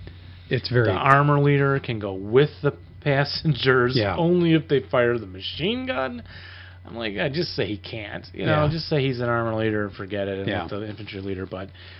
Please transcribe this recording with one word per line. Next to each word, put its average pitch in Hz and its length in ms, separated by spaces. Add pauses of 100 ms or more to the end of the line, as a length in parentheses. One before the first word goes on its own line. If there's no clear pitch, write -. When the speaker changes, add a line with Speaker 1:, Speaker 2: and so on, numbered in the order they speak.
(480)
Speaker 1:
It's 127 220
very 120 160
Speaker 2:
The 104 60
armor 143 480
leader 139 400
can 120 180
go 101 160
with 113 360 (120)
the 143 100 (280)
passengers 131 960
Speaker 1:
Yeah. 101 200
Speaker 2:
only 170 380
if 151 140
they 139 120
fire 120 380
the 110 80
machine 156 600
gun. 254 360 (640)
I'm - 100
like, 107 220
"I 151 100
just 160 260
say 120 120
he 101 100
can't. 110 560
You - 140
know, 151 180
Speaker 1:
Yeah. 151 60
Speaker 2:
just 160 180
say 147 140
he's 131 180
an 120 80
armor 117 280
leader 107 300
and 98 80
forget 98 340
it 98 100
and 98 100
Speaker 1:
Yeah. 95 140
Speaker 2:
let 85 80
the 104 180
infantry 101 320
leader." 95 240
But, 92 240 (320)